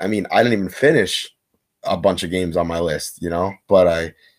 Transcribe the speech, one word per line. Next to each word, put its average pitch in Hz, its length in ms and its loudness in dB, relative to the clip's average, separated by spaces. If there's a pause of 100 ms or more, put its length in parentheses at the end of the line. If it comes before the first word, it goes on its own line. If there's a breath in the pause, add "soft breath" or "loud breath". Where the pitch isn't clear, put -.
I 92 80 -4
mean, 104 240 -2
I 101 100 4
didn't 117 160 2
even 95 100 -4
finish 131 600 2 (560)
a 95 120 -2
bunch 92 280 0
of 85 60 -8
games 87 260 -2
on 85 100 0
my 85 140 -4
list, 82 420 -6
you 87 80 -6
know, 92 240 -2 (140)
but 95 180 6
I, 82 280 -2 (240)